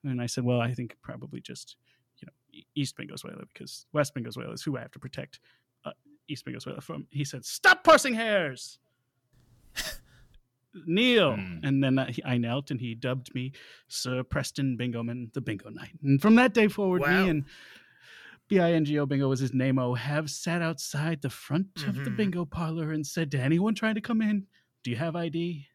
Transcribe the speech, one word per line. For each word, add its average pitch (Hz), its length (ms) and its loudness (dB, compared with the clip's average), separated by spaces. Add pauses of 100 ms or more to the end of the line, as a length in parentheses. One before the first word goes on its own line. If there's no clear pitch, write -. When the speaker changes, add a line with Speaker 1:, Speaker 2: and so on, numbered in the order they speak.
Speaker 1:
And 127 180 -2
I 120 40 -2
said, 123 180 -4
"Well, 123 160 4
I 120 140 0
think 120 280 -8
probably - 380 -12
just, - 380 -16 (420)
you - 60 -20
know, - 80 -20 (180)
E-, - 140 -20 (100)
East 139 220 -4
Bingo's - 260 -12
Whala, - 300 -14
because - 400 -18
West 147 200 0
Bingo's 117 220 -10
Whala 120 180 -10
is - 80 -12
who 143 140 -4
I 123 60 -8
have 131 100 -16
to - 80 -20
protect, - 400 -14 (460)
uh, - 60 -10 (360)
East 139 160 -12
Bingo's - 220 -12
Whala - 180 -12
from." 151 280 -12
He 143 120 -4
said, 135 220 -10
"Stop 370 400 2
parsing 285 280 8
hairs! 202 680 -2 (2000)
Kneel." 196 480 4
Speaker 2:
Hmm. 92 280 -6
Speaker 1:
And 139 200 4
then 131 160 4
I, 127 140 -2 (120)
I 127 120 0
knelt, 120 340 -2
and 127 100 -4
he 117 140 -6
dubbed 123 400 -4
me 131 180 -6 (340)
Sir 127 360 -4
Preston 135 540 -2
Bingoman, 120 560 -6
the 139 80 -4
Bingo 107 280 -8
Knight. - 220 -14 (120)
And 139 180 6
from 220 140 8
that 247 180 6
day 220 140 6
forward, 190 360 2
Speaker 3:
Wow. 143 200 4
Speaker 1:
me 185 60 4
and 151 160 2 (1040)
B 196 100 6
I 170 140 6
N 160 100 4
G 147 160 2
O 143 60 2
Bingo 139 240 2
was 135 100 2
his 131 140 0
name-o, 127 400 2
have 143 360 -2
sat 170 320 -2
outside 156 600 -2
the 135 80 -2
front 175 380 -2 (200)
of 123 80 -2
the 135 60 -4
Speaker 3:
Mm-hmm. 202 160 -2
Speaker 1:
bingo 180 280 0
parlor 160 460 -4
and 156 160 -2
said 160 240 -2
to 139 80 0
anyone 170 360 4
trying 220 200 0
to 214 60 -4
come 226 200 0
in, 208 260 0 (360)
"Do 123 80 -2
you 113 60 -2
have 160 180 -2
I 170 140 -2
D?" 165 440 -4